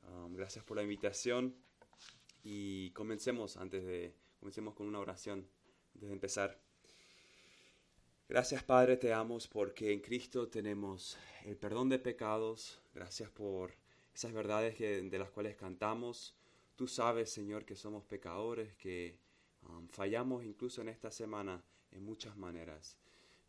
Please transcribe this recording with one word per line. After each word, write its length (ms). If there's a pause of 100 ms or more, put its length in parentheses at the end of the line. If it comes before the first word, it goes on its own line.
Um, 320
gracias 300
por 120
la 60
invitación. 720 (880)
Y 480
comencemos 640
antes 300
de, 280 (260)
comencemos 340
con 140
una 120
oración 480 (460)
antes 160
de 40
empezar. 460 (1700)
Gracias, 360
Padre, 340
te 100
damos 400
porque 460
en 80
Cristo 480
tenemos 680 (280)
el 100
perdón 340
de 100
pecados. 840 (120)
Gracias 360
por 440 (400)
esas 200
verdades 420
que, 260
de 180
las 100
cuales 260
cantamos. 800 (400)
Tú 120
sabes, 420
Señor, 340
que 120
somos 280
pecadores, 720
que, 420 (460)
um, 240
fallamos 560
incluso 380
en 80
esta 200
semana 540 (280)
en 120
muchas 340
maneras. 600 (520)